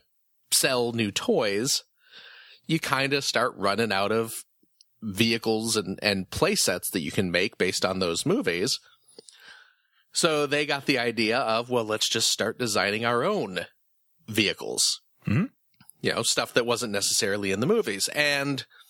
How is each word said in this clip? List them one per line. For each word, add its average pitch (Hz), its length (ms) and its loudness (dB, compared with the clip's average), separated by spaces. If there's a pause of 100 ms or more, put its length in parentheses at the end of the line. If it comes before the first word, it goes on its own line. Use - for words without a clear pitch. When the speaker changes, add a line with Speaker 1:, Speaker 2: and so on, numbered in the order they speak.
(500)
Speaker 1:
sell 123 420 2
new 113 180 2
toys, 117 720 0 (840)
you 160 120 0
kinda 139 420 2
start 131 360 0
running 101 360 2
out 98 200 2
of 113 200 0 (720)
vehicles 113 760 0
and, 95 260 -2
and 98 280 0
play 190 240 0
sets - 360 -2
that 95 100 0
you 73 100 -4
can 95 200 0
make 90 280 0
based - 260 0
on 92 140 0
those 85 260 0
movies. 131 540 0 (1300)
So 151 340 2
they 143 180 0
got 143 220 -4
the 139 120 4
idea 117 400 0
of, 117 320 0
"Well, 120 140 2
let's 107 240 -2
just - 220 0
start 110 280 -2
designing 107 460 0
our 120 200 2
own 117 420 -2 (600)
vehicles." 92 760 0 (260)
Speaker 2:
Mm-hmm. 151 200 2 (540)
Speaker 1:
You 104 140 0
know, 110 80 -2
stuff - 320 -2
that 120 120 2
wasn't 117 260 -2
necessarily 101 600 0
in 98 80 0
the 123 60 2
movies. 160 420 0
And, 143 560 0 (260)